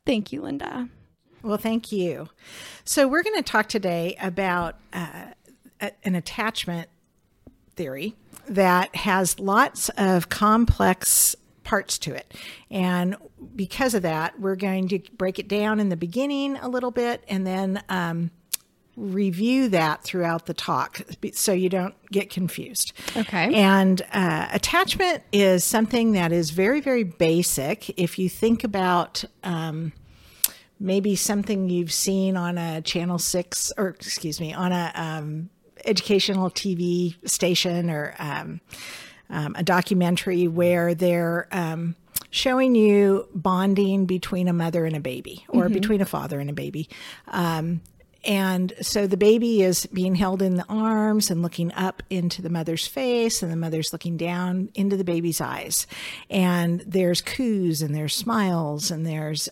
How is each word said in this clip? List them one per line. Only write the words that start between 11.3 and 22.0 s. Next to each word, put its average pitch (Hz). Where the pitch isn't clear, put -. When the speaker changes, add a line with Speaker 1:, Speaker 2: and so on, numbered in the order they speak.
Speaker 2:
parts -
to 143
it. -
And 180
because 220
of 202
that, 160
we're 190
going 190
to 190
break 185
it 202
down 214
in 202
the 175
beginning 269
a -
little 247
bit 240
and 190
then, 185
um, 170
review 208
that 160
throughout 170
the 165
talk -
be-, -
so -
you 185
don't 185